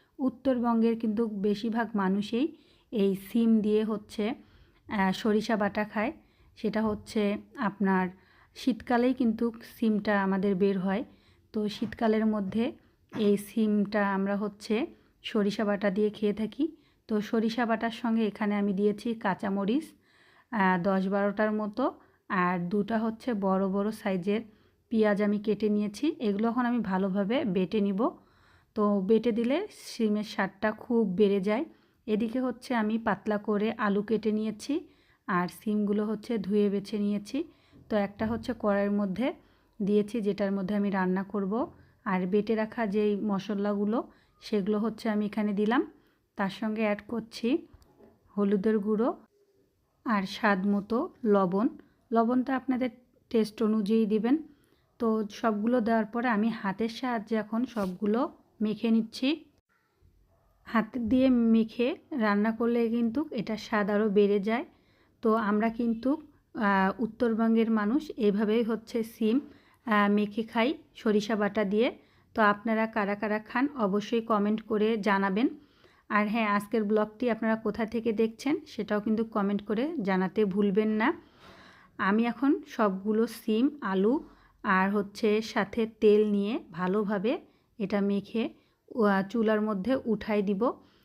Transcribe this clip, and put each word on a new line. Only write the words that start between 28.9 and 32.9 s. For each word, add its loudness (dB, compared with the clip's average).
বেটে 2
দিলে 0
সিমের -2
স্বাদটা -2
খুব 0
বেড়ে 4
যায়। 0
এদিকে -2
হচ্ছে -4
আমি 0